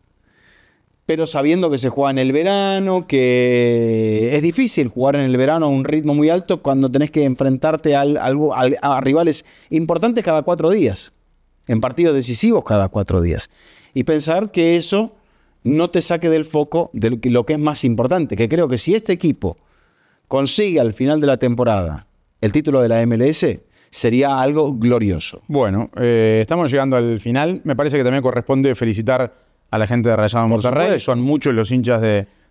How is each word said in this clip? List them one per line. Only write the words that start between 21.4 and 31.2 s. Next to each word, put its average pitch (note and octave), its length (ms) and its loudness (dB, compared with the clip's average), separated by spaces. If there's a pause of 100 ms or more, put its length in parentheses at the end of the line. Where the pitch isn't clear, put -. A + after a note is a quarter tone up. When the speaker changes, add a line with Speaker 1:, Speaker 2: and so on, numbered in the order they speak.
Speaker 1:
el G#2+ 120 0
título D3 280 0
de A#2+ 80 2
la A2+ 140 2
M A#2 140 2
L B2+ 120 2
S, D#3 340 -2 (280)
sería C3 500 0
algo D3 380 0
glorioso. A2 680 -2
Speaker 2:
Bueno, A#2 500 -2
eh, A2+ 440 2
estamos D#3+ 300 0
llegando C3+ 260 0
al A#2 240 0
final. C#3+ 440 -2
Me C#3 120 -2
parece C#3+ 220 0
que C3+ 40 2
también B2+ 200 0
corresponde C3 520 0
felicitar A#2 600 -2 (360)
a A2 80 -2
la A2 80 0
gente A#2+ 220 0
de A2 80 2
Rayados A2 320 0
Speaker 1:
Por A2+ 140 2
Speaker 2:
Monterrey. C3+ 240 0
Speaker 1:
supuesto. D#3 260 0
Speaker 2:
Son A#2+ 80 -2